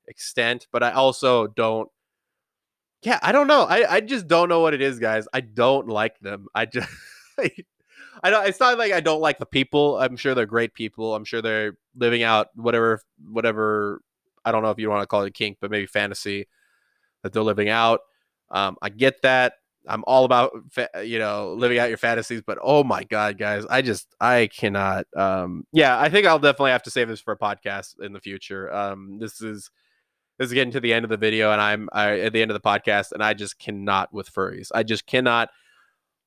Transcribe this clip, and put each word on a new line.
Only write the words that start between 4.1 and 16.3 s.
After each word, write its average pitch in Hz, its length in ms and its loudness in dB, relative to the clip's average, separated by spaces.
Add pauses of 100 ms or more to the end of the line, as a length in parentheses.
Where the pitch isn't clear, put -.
don't 170 200 4
know 170 120 4
what 160 120 4
it 139 80 -2
is, 135 200 -2
guys. 110 320 0
I 127 80 -2
don't 120 480 2
like 110 320 -2
them. 98 340 -12
I 110 120 -2
just, 120 220 -8 (280)
<laughs> - 220 -14
I - 920 -6
don't, 208 180 2
it's 190 120 -4
not 247 180 4
like 220 140 0
I 180 80 2
don't 156 200 0
like 151 180 0
the - 80 -10
people. 143 520 2
I'm 127 180 -2
sure 135 180 -2
they're 120 120 0
great 117 280 -2
people. 110 400 -6
I'm 107 100 -8
sure 113 180 -6
they're 107 340 -2 (200)
living 120 260 0
out 110 320 2
whatever, 113 460 0 (280)
whatever, 107 720 -2 (440)
I 117 80 0
don't 110 100 0
know 110 80 0
if 104 80 -4
you 110 120 -4
wanna 101 180 -2
call 104 140 0
it 98 120 -8
kink, 104 260 -6
but 101 100 -8
maybe 101 160 -4
fantasy 101 600 -6 (760)